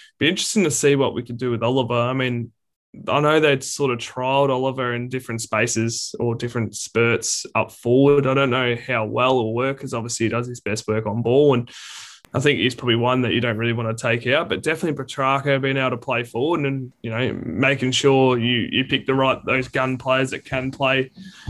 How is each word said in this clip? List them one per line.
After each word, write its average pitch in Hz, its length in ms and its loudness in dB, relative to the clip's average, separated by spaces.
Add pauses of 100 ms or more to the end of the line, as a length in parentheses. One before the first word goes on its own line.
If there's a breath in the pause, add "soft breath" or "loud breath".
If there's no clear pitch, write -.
(180 loud breath)
be 143 100 2
interesting 196 360 0
to 151 80 2
see 143 240 2
what 135 180 0
we 120 80 -6
could 117 160 -10
do 127 140 -2
with 117 100 -2
Oliver. 123 320 0
I 120 180 0
mean, 123 380 -2 (560)
I 135 140 2
know 151 180 4
they'd 143 240 4
sort 135 300 -2
of 117 60 -4
trialled 135 500 0
Oliver 127 460 -2
in 120 160 -6
different 123 320 -6
spaces 113 760 -2
or 117 160 0
different 117 400 -4
spurts - 720 0 (100)
up - 160 -2
forward. 139 560 4
I 131 60 2
don't 139 160 2
know 123 260 0
how 117 300 -4
well 123 280 2
it'll 113 220 0
work 135 240 -2
'cause 135 140 -12
obviously 117 340 -2
he 104 40 2
does 120 180 -2
his 123 120 -10
best - 280 -6
work 110 180 0
on 107 140 -2
ball 135 320 6
and 120 180 0 (640 loud breath)
I 139 60 0
think 139 180 2
he's 123 160 2
probably 120 220 0
one 127 260 2
that 113 100 0
you 113 80 2
don't 117 160 -2
really 117 160 0
wanna 113 220 -4
take 117 320 -2
out, 156 240 0
but - 120 -4
definitely 156 400 -2
Petrarca 135 560 0
being 135 200 -2
able 131 120 0
to 123 60 -4
play 120 260 -4
forward 143 440 -2
and, 135 260 -6 (100)
you 117 60 -8
know, 113 240 -2 (120)
making 131 480 0
sure 131 440 4
you, 120 340 0
you 127 140 0
pick 131 220 -4
the 135 80 0
right, 135 320 2
those 127 220 0
gun 131 280 -2
players 131 360 0
that - 120 -10
can 131 260 -6
play, 135 400 0 (400 loud breath)